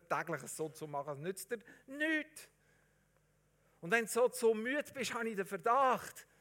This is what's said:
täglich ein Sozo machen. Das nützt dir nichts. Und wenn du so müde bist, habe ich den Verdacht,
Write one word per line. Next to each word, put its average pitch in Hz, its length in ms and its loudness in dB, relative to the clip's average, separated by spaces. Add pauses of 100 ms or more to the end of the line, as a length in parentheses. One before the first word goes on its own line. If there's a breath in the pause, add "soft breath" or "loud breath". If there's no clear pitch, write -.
täglich 160 320 0
ein - 60 -12
Sozo 156 400 -6
machen. 143 200 -6
Das 147 120 -6
nützt 180 320 -8
dir 233 80 -2 (280 loud breath)
nichts. 302 640 -2 (1300 soft breath)
Und 170 120 -6
wenn 233 140 4
du 233 260 4
so 226 220 4
müde 247 400 -2
bist, 247 200 -4
habe 233 160 -2
ich 226 60 -4
den 190 100 -2
Verdacht, 226 800 2 (140 soft breath)